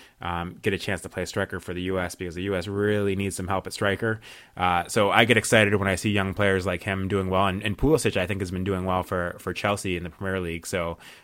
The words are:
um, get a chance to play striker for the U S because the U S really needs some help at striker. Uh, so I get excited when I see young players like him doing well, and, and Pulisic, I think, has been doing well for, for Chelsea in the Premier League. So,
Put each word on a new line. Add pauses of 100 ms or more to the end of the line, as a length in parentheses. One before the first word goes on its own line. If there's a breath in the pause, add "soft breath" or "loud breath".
(200 soft breath)
um,
get
a
chance
to
play
striker
for
the
U
S
because
the
U
S
really
needs
some
help
at
striker. (340 loud breath)
Uh,
so
I
get
excited
when
I
see
young
players
like
him
doing
well,
and,
and
Pulisic,
I
think,
has
been
doing
well
for,
for
Chelsea
in
the
Premier
League.
So, (260 loud breath)